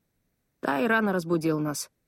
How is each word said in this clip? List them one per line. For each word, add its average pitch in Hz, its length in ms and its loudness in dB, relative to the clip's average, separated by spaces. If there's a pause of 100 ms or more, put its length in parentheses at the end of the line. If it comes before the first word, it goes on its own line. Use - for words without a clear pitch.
(600)
Тай 262 260 0
рано 220 260 2
разбудил 165 480 0
нас. 151 300 -4 (180)